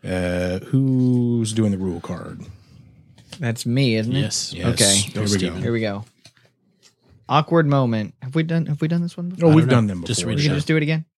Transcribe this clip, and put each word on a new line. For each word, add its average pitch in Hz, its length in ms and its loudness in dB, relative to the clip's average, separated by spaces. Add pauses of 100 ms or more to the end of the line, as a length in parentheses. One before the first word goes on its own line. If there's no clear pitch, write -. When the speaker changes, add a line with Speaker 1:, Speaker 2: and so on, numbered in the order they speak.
Speaker 1:
Uh, 90 560 -2
who's 123 920 0
doing 110 200 2
the 95 60 -2
rule 92 220 -4
card? - 400 -12 (1000)
Speaker 2:
That's 120 260 -4
me, 120 300 2
isn't 113 180 -2
it? 139 60 0
Speaker 3:
Yes. - 320 -4
Speaker 1:
Yes. 90 220 -2
Speaker 2:
Okay. 98 200 2
Speaker 1:
Here 101 280 -2
we 104 60 -2
go. 101 80 2
Speaker 3:
Steven. 90 260 -2
Speaker 2:
Here 120 100 -2
we 117 80 0
go. 104 240 -4 (1200)
Awkward 156 380 4
moment. 120 560 0
Have 131 120 -12
we 160 100 0
done, 165 220 -2
have 147 140 -4
we 160 80 -2
done 170 140 0
this 175 140 -6
one 175 140 -8
before? 170 180 2
Speaker 1:
Oh, 151 40 8
Speaker 3:
I - 20 8
Speaker 1:
we've 160 100 8
Speaker 3:
don't 131 60 2
know. 127 60 6
Speaker 1:
done 113 120 4
them 90 160 -4
Speaker 3:
Just - 160 -2
Speaker 1:
before. - 100 -4
Speaker 3:
read 107 60 0
Speaker 2:
We - 60 0
Speaker 3:
it - 20 2
Speaker 2:
can 147 80 2
Speaker 3:
out. 143 40 0
Speaker 2:
just 147 120 -2
do 160 80 2
it 156 60 2
again. 160 220 -2 (140)